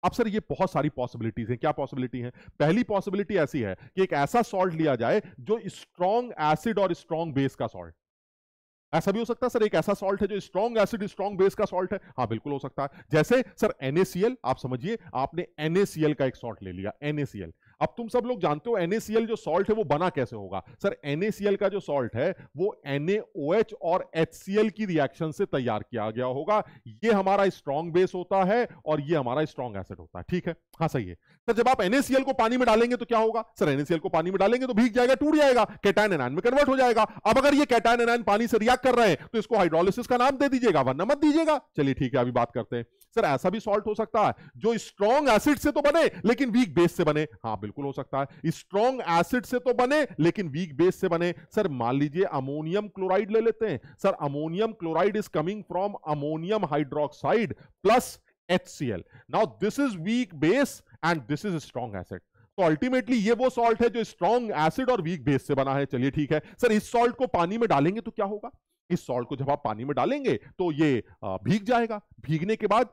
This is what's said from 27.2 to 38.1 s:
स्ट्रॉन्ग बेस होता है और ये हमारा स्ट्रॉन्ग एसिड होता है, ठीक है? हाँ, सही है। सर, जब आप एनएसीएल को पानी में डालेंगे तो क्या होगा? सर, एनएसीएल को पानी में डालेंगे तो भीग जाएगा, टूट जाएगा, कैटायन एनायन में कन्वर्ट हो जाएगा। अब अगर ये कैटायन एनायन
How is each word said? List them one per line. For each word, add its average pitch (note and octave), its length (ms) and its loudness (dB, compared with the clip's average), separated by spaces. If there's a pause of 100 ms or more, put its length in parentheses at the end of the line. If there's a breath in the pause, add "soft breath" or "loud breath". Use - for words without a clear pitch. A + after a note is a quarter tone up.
स्ट्रॉन्ग D#3 440 -6
बेस F3+ 220 2
होता F#3+ 300 0
है A3+ 220 2 (180 loud breath)
और D3+ 160 0
ये D3+ 140 -2
हमारा C#3 300 0
स्ट्रॉन्ग B2 320 -10
एसिड F#2 200 -10
होता F2 220 -16
है, E2+ 100 -12
ठीक F3 180 -4
है? E3 80 -6 (240)
हाँ, D#3+ 80 0
सही B2 180 -4
है। F2+ 100 -12
सर, - 380 -8
जब A3+ 160 2
आप - 120 2
एनएसीएल C4 420 2
को C4 100 -2
पानी A#3+ 240 0
में B3+ 100 2
डालेंगे A#3 280 4
तो A#3 100 -6
क्या A3+ 140 0
होगा? A3 260 0 (140)
सर, E3+ 100 2
एनएसीएल C#3+ 300 0
को F3+ 100 -6
पानी E3 220 0
में F#3+ 80 -2
डालेंगे A#3+ 280 2
तो B3 60 -4
भीग A3 200 2
जाएगा, B3 220 4
टूट D4 200 0
जाएगा, C4 280 6 (200 loud breath)
कैटायन G#3 300 4
एनायन C3 200 -2
में E3+ 80 -4
कन्वर्ट C4+ 280 4
हो C4 80 2
जाएगा। A#3+ 260 4
अब G#3+ 340 0
अगर C#4+ 160 6
ये C#4+ 140 4
कैटायन A#3 340 4
एनायन A#3 220 2